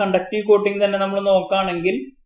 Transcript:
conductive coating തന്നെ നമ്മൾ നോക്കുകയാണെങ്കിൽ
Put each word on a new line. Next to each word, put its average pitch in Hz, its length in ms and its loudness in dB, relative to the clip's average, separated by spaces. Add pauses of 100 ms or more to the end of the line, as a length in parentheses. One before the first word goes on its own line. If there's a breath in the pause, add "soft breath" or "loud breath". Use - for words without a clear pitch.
conductive 196 440 -2
coating 202 400 2
തന്നെ 196 140 -2
നമ്മൾ 196 200 -2
നോക്കുകയാണെങ്കിൽ 190 920 0 (140)